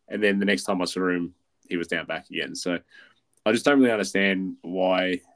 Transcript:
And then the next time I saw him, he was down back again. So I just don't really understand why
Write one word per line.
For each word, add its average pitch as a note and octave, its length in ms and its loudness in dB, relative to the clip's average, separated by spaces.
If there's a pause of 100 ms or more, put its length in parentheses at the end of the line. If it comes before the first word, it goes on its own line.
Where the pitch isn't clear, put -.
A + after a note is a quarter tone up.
And G#2 140 -6
then G2+ 160 4
the G2 80 2
next G2 200 0
time F#2+ 160 -2
I F2 40 -2
saw F2+ 240 -2
him, F2 240 -4 (340)
he F2+ 100 -4
was E2+ 100 -4
down D#2+ 180 -4
back D#2 240 -10
again. D#2 260 -8
So F2 220 -4 (680)
I A2 80 4
just A#2 120 -2
don't C#3+ 140 6
really B2 120 6
understand F#2+ 680 0
why F#2 600 0 (140)